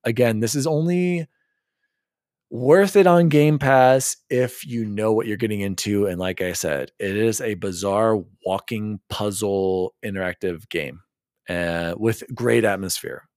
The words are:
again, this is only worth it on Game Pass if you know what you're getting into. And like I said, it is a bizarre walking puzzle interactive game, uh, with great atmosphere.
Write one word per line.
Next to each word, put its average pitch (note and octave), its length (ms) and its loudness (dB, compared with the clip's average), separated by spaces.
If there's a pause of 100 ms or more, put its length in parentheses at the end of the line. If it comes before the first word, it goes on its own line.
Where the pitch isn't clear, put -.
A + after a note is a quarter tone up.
again, A#2 380 2
this A#2 140 -2
is C#3 120 -2
only F3 600 0 (1200)
worth D#3+ 460 4
it F#3+ 100 8
on F3 240 6
Game D3+ 280 4
Pass C3 580 4 (120)
if B2 380 -2
you A#2 180 -6
know G#2+ 280 -2
what A2+ 140 0
you're G#2 100 -4
getting G#2+ 240 -4
into. G2+ 460 -2
And F2+ 140 -4
like F#2 220 -4
I F2+ 100 -4
said, D2 460 -4
it G2 180 -4
is A2 240 0
a A2 140 -4
bizarre G2 680 -2 (220)
walking G#2+ 640 -6
puzzle G2 840 -4 (100)
interactive F#2 640 -6
game, D#2 320 -8 (480)
uh, E2+ 480 -4
with A2 260 -4 (120)
great A#2 300 2
atmosphere. F#2+ 720 -6